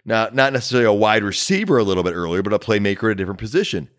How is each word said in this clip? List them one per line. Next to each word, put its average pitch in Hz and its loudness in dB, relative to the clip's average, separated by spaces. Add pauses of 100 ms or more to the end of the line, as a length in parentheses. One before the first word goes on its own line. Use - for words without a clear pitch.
Now, 110 0
not 135 2
necessarily 123 2
a 107 6
wide 107 2
receiver 185 0
a 113 4
little 92 0
bit 87 -2
earlier, 87 -2
but 101 -2
a 101 2
playmaker 104 0
at - 2
a 104 0
different 95 -6
position. 110 -2